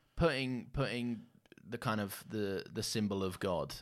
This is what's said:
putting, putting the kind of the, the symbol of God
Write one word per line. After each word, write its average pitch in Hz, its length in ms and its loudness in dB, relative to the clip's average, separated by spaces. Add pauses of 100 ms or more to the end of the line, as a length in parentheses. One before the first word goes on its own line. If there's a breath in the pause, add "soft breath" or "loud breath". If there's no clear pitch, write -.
(160 soft breath)
putting, 131 580 2
putting 120 480 0 (460)
the 117 100 -4
kind 110 240 0
of 98 280 -4
the, 98 420 0
the 107 120 -2
symbol 98 400 2
of 92 160 0
God 82 420 0